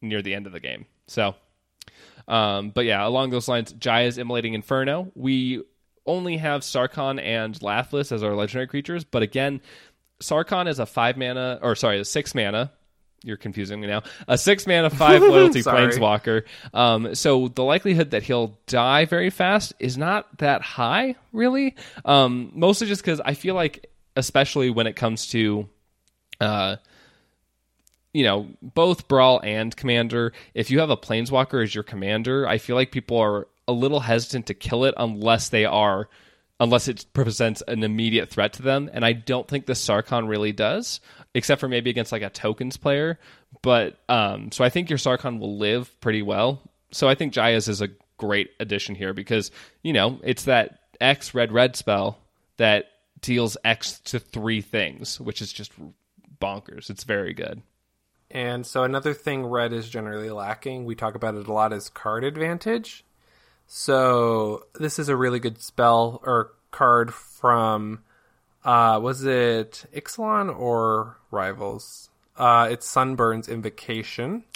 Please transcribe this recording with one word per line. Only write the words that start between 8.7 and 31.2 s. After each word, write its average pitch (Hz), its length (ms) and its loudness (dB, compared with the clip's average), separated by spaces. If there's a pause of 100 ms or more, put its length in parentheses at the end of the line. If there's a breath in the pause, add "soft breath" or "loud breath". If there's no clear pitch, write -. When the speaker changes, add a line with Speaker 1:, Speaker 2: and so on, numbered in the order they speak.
Speaker 1:
but 123 180 -2
again, 131 400 -2 (600 loud breath)
Sarkhan 175 480 -2
is 139 100 -4
a 113 60 -2
five 123 320 0
mana, 127 440 -4
or 117 140 2
sorry, 101 240 2
a 101 60 -6
six - 280 -6
mana. 113 380 -2 (520)
You're 110 140 -10
confusing 104 440 -8
me 104 60 -8
now. 104 160 -2 (240 loud breath)
A 123 100 4
six 202 280 2
mana, 170 240 4
Speaker 2:
<laughs> - 20 -4
Speaker 1:
five 151 300 8
loyalty 359 400 8
Speaker 2:
Sorry. 123 260 4
Speaker 1:
planeswalker. 113 560 2 (300 loud breath)
Um, 113 420 2
so 131 340 4
the 127 140 -2
likelihood 165 480 2
that 104 120 0
he'll 117 340 -2 (100)
die 131 380 2
very 175 240 0
fast 190 500 0
is 127 180 -4
not 180 400 -4
that 143 240 2
high, 190 540 -2 (180)
really. 254 420 0 (300 loud breath)
Um, 127 500 4
mostly 196 320 4
just 202 160 -4
'cause 160 220 -2
I 139 80 0
feel 185 220 -4
like, 165 340 -4 (260)
especially 135 540 2
when 113 180 0
it 107 80 -6
comes 113 340 -2
to, 107 380 0 (720)
uh, 101 380 -2 (1400 soft breath)
you 147 100 2
know, 104 240 2 (140)
both 170 460 0
Brawl 127 360 6
and 110 320 -4
Commander, 117 560 0 (220 loud breath)
if 117 180 -2
you 139 80 4
have 156 100 2
a 131 80 2
planeswalker 123 640 0